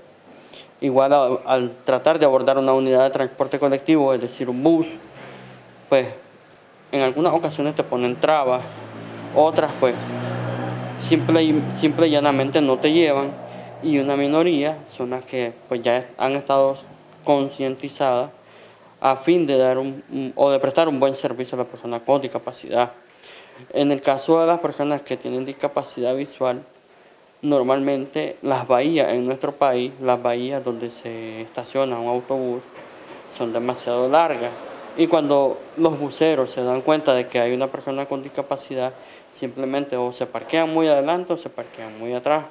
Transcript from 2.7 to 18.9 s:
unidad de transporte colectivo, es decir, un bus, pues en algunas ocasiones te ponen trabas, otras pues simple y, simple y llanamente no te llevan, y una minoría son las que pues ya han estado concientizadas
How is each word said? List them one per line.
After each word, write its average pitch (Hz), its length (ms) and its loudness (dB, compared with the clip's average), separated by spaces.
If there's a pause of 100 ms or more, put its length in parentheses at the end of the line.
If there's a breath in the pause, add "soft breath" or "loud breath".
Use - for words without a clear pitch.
unidad 131 300 4
de 135 60 4
transporte 135 480 -2
colectivo, 139 560 2
es 120 80 -2
decir, 120 260 -6
un 123 140 -4
bus, 160 280 4 (1000 loud breath)
pues 135 180 4 (840)
en 139 100 0
algunas 143 320 2
ocasiones 156 400 -2
te 156 80 -2
ponen 123 340 -2
trabas, 139 460 2 (720)
otras 156 460 4
pues 120 160 2 (1040)
simple 165 400 2
y, 151 300 2
simple 156 340 2
y 156 60 4
llanamente 143 500 2
no 131 160 4
te 151 140 2
llevan, 143 400 4 (500 loud breath)
y 151 160 2
una 139 180 0
minoría 151 640 2 (100)
son 123 220 -8
las 127 160 -6
que 123 260 -4 (160)
pues 120 140 -4
ya 120 260 0 (120)
han 135 140 0
estado 139 420 2 (480)
concientizadas 139 1040 0 (720 loud breath)